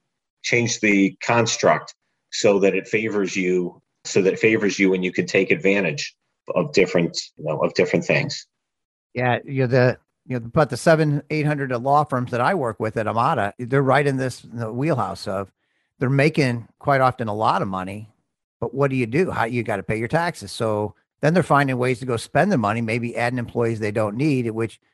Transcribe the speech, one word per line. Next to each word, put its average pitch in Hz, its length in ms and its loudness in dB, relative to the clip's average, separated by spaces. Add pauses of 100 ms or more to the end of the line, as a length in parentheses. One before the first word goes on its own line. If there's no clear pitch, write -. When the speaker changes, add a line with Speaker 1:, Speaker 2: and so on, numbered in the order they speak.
(440)
Speaker 1:
change 120 380 0
the 101 400 4
construct 113 760 0 (360)
so 101 280 2
that 95 160 4
it 95 120 -4
favors 104 480 -2
you, 90 460 -2 (220)
so - 180 2
that 92 120 4
it - 60 -6
favors 104 380 2
you 95 160 4
and 90 100 0
you 90 80 -2
can 90 140 -2
take 95 240 2
advantage 90 640 -2 (400)
of 80 180 -2
different, 90 440 2 (200)
you 78 80 -14
know, 78 140 -4
of 85 140 -2
different 87 320 0
things. - 420 -2 (680)
Speaker 2:
Yeah, 123 320 0
you 135 160 -2
know, 127 60 2
the, 123 300 4 (300)
you 123 120 -4
know, 117 80 -8
but 139 220 2
the - 80 -6
seven, 151 520 2
eight 151 160 -2
hundred 139 260 -2 (100)
law 143 220 4
firms 123 280 -4
that 120 100 0
I 147 120 2
work 127 260 -2
with 110 180 -4
at 110 100 -2
Amada, 110 500 0
they're 123 240 0
right 135 240 4
in 139 120 0
this, 131 260 -6
in - 140 -14
the 113 140 -6
wheelhouse 120 560 -4
of, 98 240 -6 (460)
they're 127 120 0
making 135 580 0 (100)
quite 139 240 0
often 123 260 0
a 107 60 -4
lot 120 280 0
of 117 60 -4
money, 98 420 -8 (520)
but 120 120 -6
what 135 160 2
do 131 60 -2
you 127 100 0
do? 139 260 0
How, 113 140 -2
you 120 180 -2
gotta 104 200 -4
pay 110 140 -4
your 117 100 -4
taxes. 156 440 -4
So 107 420 -2 (260)
then 151 140 2
they're 160 100 4
finding 139 340 2
ways 123 220 0
to 131 60 -10
go 123 100 -2
spend 156 360 0
the 170 60 2
money, 110 220 0
maybe 117 380 -2
adding 120 220 -2
employees 117 400 -2
they 107 120 -2
don't 107 240 -2
need, 131 320 0
at 110 80 -4
which 113 240 -4 (140)